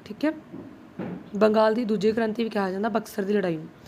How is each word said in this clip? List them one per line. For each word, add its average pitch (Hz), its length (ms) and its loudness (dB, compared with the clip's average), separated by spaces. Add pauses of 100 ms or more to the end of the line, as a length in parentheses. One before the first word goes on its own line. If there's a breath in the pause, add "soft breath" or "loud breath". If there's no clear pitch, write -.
ਠੀਕ - 200 -8
ਹੈ, 311 80 2 (1040)
ਬੰਗਾਲ 214 380 4
ਦੀ 247 100 -2
ਦੂਜੀ 214 280 2
ਕ੍ਰਾਂਤੀ 220 320 0
ਵੀ 220 60 -4
ਕਿਹਾ 196 200 0
ਜਾਂਦਾ 196 180 -2
ਬਕਸਰ 214 340 -2
ਦੀ 196 100 0
ਲੜਾਈ 185 240 2
ਨੂੰ। 160 100 -10 (220 loud breath)